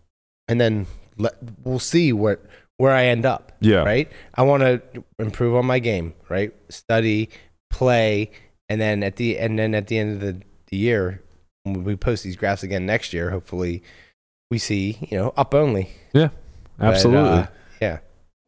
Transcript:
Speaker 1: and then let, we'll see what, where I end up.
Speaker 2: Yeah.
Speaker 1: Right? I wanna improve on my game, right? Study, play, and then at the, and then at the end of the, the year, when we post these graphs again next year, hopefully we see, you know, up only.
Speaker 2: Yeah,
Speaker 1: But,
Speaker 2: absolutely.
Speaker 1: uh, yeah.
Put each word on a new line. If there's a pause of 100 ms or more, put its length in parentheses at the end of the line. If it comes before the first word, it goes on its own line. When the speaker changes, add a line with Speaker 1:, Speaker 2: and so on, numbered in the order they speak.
(480)
Speaker 1:
and
then (320)
let, (300)
we'll
see
what, (360)
where
I
end
up.
Speaker 2:
Yeah.
Speaker 1:
Right? (240)
I
wanna (380)
improve
on
my
game, (160)
right? (160)
Study, (420)
play, (400)
and
then
at
the,
and
then
at
the
end
of
the, (280)
the
year, (440)
when
we
post
these
graphs
again
next
year,
hopefully (680)
we
see, (140)
you
know,
up
only. (220)
Speaker 2:
Yeah, (500)
Speaker 1:
But,
Speaker 2:
absolutely. (100)
Speaker 1:
uh, (340)
yeah. (500)